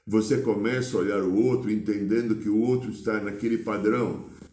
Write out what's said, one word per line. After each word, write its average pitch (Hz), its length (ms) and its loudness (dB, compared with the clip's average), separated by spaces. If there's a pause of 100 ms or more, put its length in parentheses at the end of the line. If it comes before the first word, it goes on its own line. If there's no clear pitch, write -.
Você 110 340 2
começa 117 560 0
a 92 40 2
olhar 98 220 0
o 92 120 0
outro 123 360 2
entendendo 107 640 0
que 107 120 -6
o 107 120 2
outro 120 300 0
está 107 300 -2
naquele 104 380 -2
padrão 107 720 -2 (220)